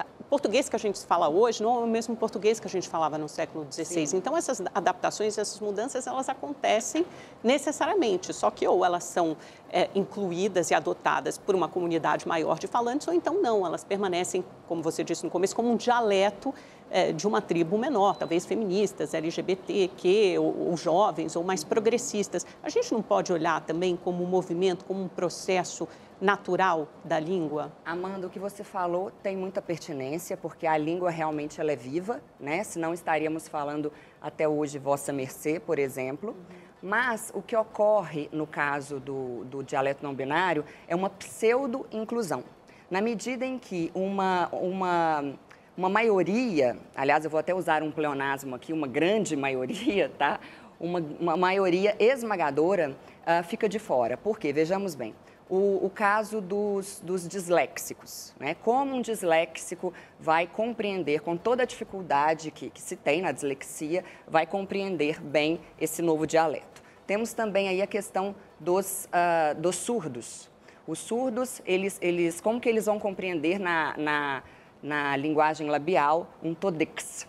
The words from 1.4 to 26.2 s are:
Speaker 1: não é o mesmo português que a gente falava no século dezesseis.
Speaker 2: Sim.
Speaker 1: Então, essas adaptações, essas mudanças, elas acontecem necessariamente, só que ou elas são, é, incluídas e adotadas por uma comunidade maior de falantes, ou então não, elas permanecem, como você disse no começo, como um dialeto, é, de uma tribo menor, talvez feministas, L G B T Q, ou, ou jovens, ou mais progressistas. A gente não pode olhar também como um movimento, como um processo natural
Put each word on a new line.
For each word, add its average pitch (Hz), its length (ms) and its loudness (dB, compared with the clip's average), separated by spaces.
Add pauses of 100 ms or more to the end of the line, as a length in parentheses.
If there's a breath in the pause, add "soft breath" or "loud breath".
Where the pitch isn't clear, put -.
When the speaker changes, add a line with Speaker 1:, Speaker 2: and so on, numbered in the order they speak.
Speaker 1:
não 233 140 4
é 233 60 0
o 233 40 0
mesmo 226 280 0
português 220 440 0
que - 80 -10
a - 20 -6
gente 180 180 -2
falava 156 300 0
no 151 100 -4
século 160 380 -6
dezesseis. 156 460 -2
Speaker 2:
Sim. 185 60 2
Speaker 1:
Então, 262 200 0
essas 269 240 -2 (140)
adaptações, 185 600 0
essas 202 240 -4
mudanças, 214 460 -4
elas 254 240 -4
acontecem 285 760 0 (380 loud breath)
necessariamente, 262 920 2
só - 180 2
que - 160 0
ou 185 180 6
elas 175 180 2
são, 165 320 0 (360 loud breath)
é, 175 240 2
incluídas 185 760 0
e 180 60 4
adotadas 170 320 0 (300)
por - 180 2
uma 165 140 2
comunidade 165 580 0
maior 160 320 0
de 196 80 -6
falantes, 240 400 0
ou 330 60 0
então 349 280 2
não, 220 240 4
elas 160 180 -4
permanecem, 180 600 0 (240)
como 165 140 -2
você 160 240 -2
disse - 180 -4
no 165 80 -4
começo, 185 240 0
como 233 140 2
um 233 80 4
dialeto, 214 760 2 (360 loud breath)
é, 165 240 2
de 156 140 -4
uma 220 140 2
tribo 170 360 2
menor, 214 400 4
talvez 165 280 0
feministas, 190 680 0
L 160 160 -2
G 165 120 -4
B 175 140 0
T 185 420 0
Q, 185 420 4
ou, 156 300 0
ou 175 80 0
jovens, 165 580 2
ou 170 80 0
mais 185 200 -2
progressistas. 220 840 0 (180 loud breath)
A - 60 -4
gente 466 240 0
não 226 80 2
pode 190 300 0
olhar 160 300 2
também 175 340 0
como 180 280 -2
um 175 40 -2
movimento, 180 580 0
como 190 180 -4
um 185 40 -4
processo 180 800 -2 (320 loud breath)
natural 185 680 2 (160)